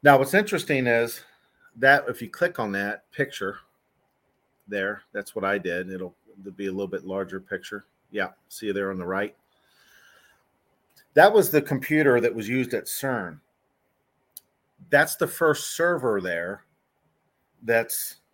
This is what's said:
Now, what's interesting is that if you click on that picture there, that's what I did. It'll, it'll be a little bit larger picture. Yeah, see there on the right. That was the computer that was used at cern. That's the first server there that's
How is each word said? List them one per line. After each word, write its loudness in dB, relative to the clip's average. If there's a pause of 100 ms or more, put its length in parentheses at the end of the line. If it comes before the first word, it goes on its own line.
Now, 10
what's 2
interesting 0
is 2 (560)
that 4
if -8
you -10
click -4
on -4
that -6
picture -6 (1080)
there, -4 (100)
that's -10
what -4
I 0
did. -6
It'll, -12 (240)
it'll -16
be -8
a -4
little -6
bit -8
larger -8
picture. -12 (260)
Yeah, -6 (180)
see -8
there -2
on -8
the -8
right. -4 (1800)
That 8
was 4
the 4
computer 2
that 0
was -6
used -2
at -4
cern. -6 (1500)
That's 2
the 0
first -2
server 0
there -6 (1000)
that's -2 (120)